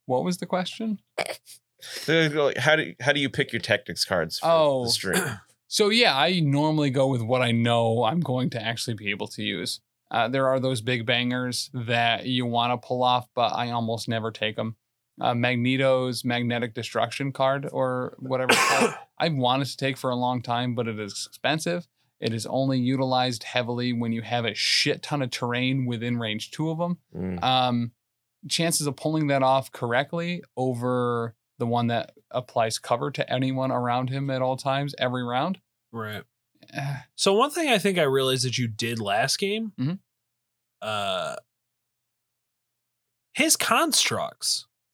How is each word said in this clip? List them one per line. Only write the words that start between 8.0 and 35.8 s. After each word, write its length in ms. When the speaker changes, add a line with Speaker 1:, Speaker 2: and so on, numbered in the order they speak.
Speaker 1:
I'm 160
going 300
to 120
actually 320
be 160
able 180
to 140
use. 380
Uh, 160
there 220
are 100
those 220
big 240
bangers 720
that 500
you 220
wanna 320
pull 240
off, 320
but 180
I 200
almost 360
never 220
take 280
'em. 180
Uh, 140
Magneto's 920
Magnetic 480
Destruction 600
card 380
or 480
whatever 340
it's 140
called, 280
Speaker 3:
<coughs> 120
Speaker 1:
I've 160
wanted 320
to 100
take 220
for 100
a 80
long 240
time, 340
but 140
it 100
is 300
expensive. 580
It 140
is 140
only 340
utilized 640
heavily 480
when 200
you 100
have 240
a 80
shit 480
ton 180
of 100
terrain 540
within 340
range 320
two 200
of 100
'em. 160
Speaker 2:
Mm. 300
Speaker 1:
Um, 480
chances 380
of 100
pulling 300
that 160
off 280
correctly 720
over 760
the 80
one 220
that 240
applies 480
cover 320
to 220
anyone 400
around 380
him 200
at 100
all 160
times, 400
every 280
round. 340